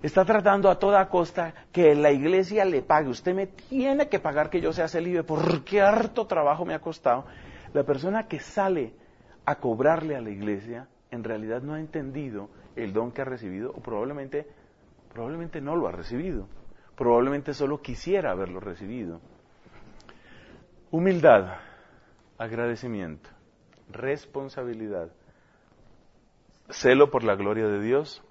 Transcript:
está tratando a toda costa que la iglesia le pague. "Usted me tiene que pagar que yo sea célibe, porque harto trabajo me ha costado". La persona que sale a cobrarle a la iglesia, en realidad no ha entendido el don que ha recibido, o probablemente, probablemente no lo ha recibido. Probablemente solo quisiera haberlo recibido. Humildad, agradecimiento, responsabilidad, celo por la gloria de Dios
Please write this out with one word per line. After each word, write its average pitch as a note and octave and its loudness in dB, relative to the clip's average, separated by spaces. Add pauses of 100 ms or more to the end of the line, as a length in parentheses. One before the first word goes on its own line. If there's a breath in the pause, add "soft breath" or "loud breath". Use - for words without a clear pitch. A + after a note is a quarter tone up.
está F#3 4
tratando G3 4
a F3 2
toda F#3+ 4
costa E3+ -2 (180 loud breath)
que D#3+ 8
la D3 6
iglesia F#3 2
le E3 0
pague. D3+ 2
"Usted F3+ -2
me F#3+ -2
tiene C4+ -2
que F#3+ 0
pagar D3+ 0
que F3+ 0
yo D#3+ -2
sea E3 -2
célibe, E3+ -2
porque E3 0
harto G#3+ 2
trabajo D#3 0
me D#3+ -4
ha D3+ -6
costado". C3 0 (480 loud breath)
La C#3+ 0
persona F3+ -2
que D#3 -8
sale F#3 -2 (500 soft breath)
a D3 0
cobrarle C#3+ 0
a B2 -8
la A2 -8
iglesia, G#2 -8 (220)
en A#2 -10
realidad A2 -6
no D3 -8
ha D#3 -8
entendido C3+ -10 (280 loud breath)
el A2+ -6
don A#2 -2
que C#3 -8
ha - -4
recibido, A2+ -8
o - -14
probablemente, C3+ -8 (680 soft breath)
probablemente D#3+ -10
no D3 -6
lo C#3+ 0
ha E2+ -6
recibido. A#2+ -8 (500 soft breath)
Probablemente C3 2
solo C#3+ -4
quisiera D#3+ -2
haberlo F#2 -6
recibido. F#2+ -10 (1700 loud breath)
Humildad, D3+ 6 (800 loud breath)
agradecimiento, A2+ -6 (600)
responsabilidad, A#2+ -8 (1600 soft breath)
celo C3+ 6
por B2 0
la G2+ 2
gloria G#2+ -2
de G2+ 0
Dios C3+ -2